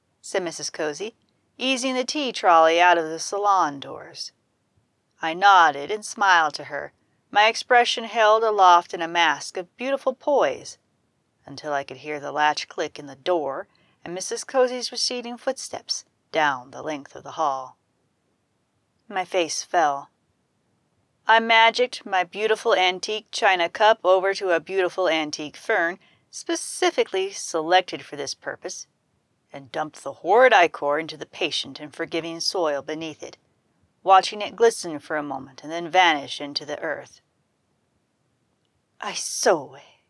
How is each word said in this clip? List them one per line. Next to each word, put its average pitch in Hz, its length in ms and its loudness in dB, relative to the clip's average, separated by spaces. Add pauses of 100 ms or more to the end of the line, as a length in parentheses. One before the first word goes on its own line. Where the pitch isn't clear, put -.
(200)
said - 220 -4
Missus 156 260 -8
Cozy, 165 460 -8 (420)
easing 262 380 -4
the 254 100 -2
tea 262 280 -4
trolley 165 480 4
out 175 180 6
of 160 100 -2
the 160 120 -8
salon 190 600 0
doors. 156 520 -16 (920)
I 160 120 -4
nodded 170 560 6
and 214 140 -6
smiled 175 500 2
to 147 100 -14
her, 143 280 -10 (380)
my 208 160 4
expression 240 580 2
held 220 380 4
aloft 185 500 6
in 180 80 -6
a 165 80 -4
mask 165 480 0
of 180 200 -10
beautiful 262 380 -4
poise, 214 640 -2 (680)
until 143 260 -10
I 139 120 -4
could 135 140 -16
hear 151 200 -10
the 139 140 -10
latch 151 360 0
click - 300 -8
in 147 80 -16
the 135 80 -16
door 147 540 -4 (360)
and 165 80 -12
Missus 190 320 -8
Cozy's 254 460 -2
receding 240 480 -6
footsteps - 680 -8 (280)
down 139 400 -2
the 131 100 -14
length 143 320 -10
of 143 80 -18
the 135 100 -16
hall. 135 460 -4 (1300)
My 190 160 -6
face 175 380 -2
fell. 143 480 -2 (1160)
I 220 120 6
magicked 226 680 2
my 190 200 0
beautiful 214 500 -2
antique 185 560 -2
china 185 380 2
cup 220 360 4
over 190 300 2
to 190 160 -4
a 165 100 2
beautiful 185 480 -2
antique 156 480 -4
fern, 185 420 -2 (320)
specifically - 1000 -4
selected 165 760 -2
for - 120 -16
this 139 180 -8
purpose, - 540 -14 (680)
and 139 180 -18
dumped - 300 -8
the - 120 -12
horrid 233 380 6
ichor 156 460 4
into 156 180 -8
the 151 80 -14
patient - 560 -6
and 151 140 -16
forgiving 165 460 -6
soil 151 420 -2
beneath 156 400 -10
it, - 160 -18 (640)
watching 190 400 4
it 190 140 -10
glisten 185 420 2
for 156 180 -8
a 151 60 -4
moment 135 400 -12
and 147 100 -14
then 170 160 -8
vanish 156 520 2
into 143 260 -10
the 147 140 -6
earth. 143 420 -10 (1800)
"I 190 140 -8
so 135 640 -2 (320)